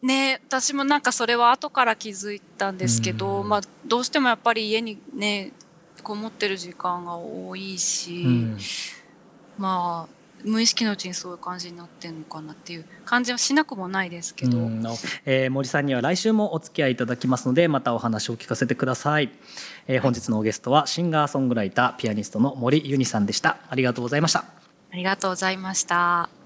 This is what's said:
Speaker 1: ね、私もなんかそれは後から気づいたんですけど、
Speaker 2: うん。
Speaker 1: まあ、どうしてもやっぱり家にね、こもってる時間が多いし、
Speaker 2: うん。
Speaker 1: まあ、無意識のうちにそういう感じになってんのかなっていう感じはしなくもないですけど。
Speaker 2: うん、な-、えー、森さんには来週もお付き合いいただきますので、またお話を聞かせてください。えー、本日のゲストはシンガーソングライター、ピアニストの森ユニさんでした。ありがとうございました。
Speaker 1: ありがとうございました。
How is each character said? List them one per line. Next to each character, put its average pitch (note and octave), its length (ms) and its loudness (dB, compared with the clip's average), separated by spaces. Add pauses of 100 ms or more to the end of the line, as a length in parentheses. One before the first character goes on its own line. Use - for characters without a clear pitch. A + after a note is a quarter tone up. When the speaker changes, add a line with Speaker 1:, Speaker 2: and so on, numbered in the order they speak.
Speaker 1:
ね、 C4+ 440 2
私 C4 280 0
も C#4 100 0
な C#4+ 140 4
ん - 20 0
か B3+ 100 2
そ A#3+ 160 0
れ A#3+ 80 4
は A#3+ 160 6
後 C4 200 2
か B3+ 140 4
ら A3 120 2
気 A3 140 -12
づ G3 220 -8
い G3+ 80 -10
た - 300 -4
ん F#3+ 80 -8
で F#3 80 0
す - 160 4
け A2+ 100 0
ど、 G3 300 -2
Speaker 2:
う - 20 -2
ん。 G#3 40 -4
Speaker 1:
ま G#3 80 4
あ、 G3+ 40 2 (240)
ど A#3 160 2
う B3+ 40 -2
し - 40 -2
て D#4 120 2
も B3+ 80 4
や A#3 60 4
っ A3+ 40 -14
ぱ A#3 160 2
り A3 140 -2
家 A3 120 2
に A3 180 -8 (140)
ね、 G3+ 400 -4 (520)
こ G#3+ 100 -8
も G#3+ 140 -8
っ - 20 -10
て G#3 180 -4
る G3 80 -2
時 F3 160 -12
間 F3 320 -6
が F3 120 -8
多 F3 400 -10
い F#3+ 200 -10
し、 F3 480 -4
Speaker 2:
う C3+ 40 4
ん。 A#2 300 2 (1000)
Speaker 1:
ま F3 500 -4
あ、 - 100 -20 (260)
無 A3 180 0
意 A#3 60 4
識 - 160 0
の G#3+ 80 0
う G3+ 40 -4
ち F#3+ 120 -8
に F3+ 60 -8
そ F3+ 160 -8
う - 20 -10
い - 20 -10
う F3 40 -18
感 F3+ 200 -10
じ F3 140 -12
に E3+ 40 -16
な F3 80 -16
っ E3+ 40 -20
て - 200 -16
ん D#3+ 120 -12
の D#3 40 -12
か D#3 160 -14
な D#3 120 -14
っ D3+ 40 -16
て - 160 -16
い E3+ 60 -10
う D#3+ 60 -14 (200)
感 A#3+ 200 2
じ B3 80 -2
は B3 60 -4
し - 160 2
な D4+ 100 6
く C#4 100 -12
も F#3 140 -6
な F#3+ 160 0
い F3 60 -8
で E3+ 120 -12
す - 100 -8
け - 140 -2
ど。 B2 100 4
Speaker 2:
う A#2 40 2 (100)
ん、 A2 100 -4
な-、 A2+ 120 -4 (340)
え C3 220 2
ー、 - 20 0
森 C3+ 160 0
さ C#3+ 140 0
ん C#3+ 60 0
に C#3 80 2
は B2 60 2
来 D#3 160 2
週 A3 160 2
も G#3 220 2
お D#3 60 0
付 - 160 -16
き D#3+ 60 2
合 C#3 60 4
い B2+ 40 4
い A#2+ 40 0
た A#2+ 100 -2
だ A#2+ 100 -2
き - 100 -4
ま B2+ 100 4
す - 120 -2
の B2+ 60 2
で、 E3+ 120 6
ま D3 140 2
た B2+ 120 0
お A#2 60 0
話 A2 320 -2
を A#2 40 -2
聞 - 120 -14
か - 80 0
せ B2 140 0
て A#2+ 80 2
く C3+ 100 0
だ B2+ 80 0
さ D3+ 260 2
い。 C3+ 120 -2 (560)
え C3 100 2
ー、 - 20 2
本 B2+ 120 4
日 A#2+ 160 -4
の A2 140 2
ゲ G#2+ 100 2
ス - 80 -6
ト B2 100 -4
は C#3+ 160 6
シ - 160 -2
ン F3 80 2
ガ D#3 140 4
ー C#3+ 40 0
ソ C#3 120 0
ン C3 80 2
グ A#2+ 80 2
ラ G#2+ 80 0
イ F#2+ 80 -4
タ B2 140 4
ー、 B2 100 0
ピ - 120 -4
ア G#2+ 40 0
ニ G#2 100 -2
ス - 80 -8
ト - 80 -6
の B2+ 160 4
森 C3+ 340 2
ユ C#3 80 0
ニ C3+ 80 4
さ A#2 140 -2
ん G2+ 80 2
で G2+ 60 -2
し - 80 -2
た。 - 180 2 (100)
あ - 60 -8
り C3 80 2
が B2 100 2
と A#2+ 80 -4
う - 20 -4
ご A#2+ 60 -4
ざ C3+ 80 0
い D3 40 4
ま D#3+ 80 4
し - 40 2
た。 - 120 2 (480)
Speaker 1:
あ - 40 -8
り F3+ 60 -6
が F#3+ 140 0
と G3 100 -2
う F#3+ 40 2
ご F#3 40 -2
ざ F#3 160 0
い F#3+ 60 -2
ま F#3+ 180 -8
し - 80 0
た。 F3 640 2